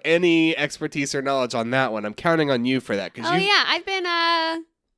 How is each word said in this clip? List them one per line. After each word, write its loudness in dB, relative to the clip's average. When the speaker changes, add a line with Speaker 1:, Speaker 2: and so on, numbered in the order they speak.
Speaker 1:
any 4
expertise -4
or -2
knowledge 0
on -2
that 0
one. -4
I'm -6
counting 0
on 0
you 0
for -4
that. -4
'cause -10
Speaker 2:
Oh, 0
Speaker 1:
you've 2
Speaker 2:
yeah. 4
I've -2
been, -4
uh, 0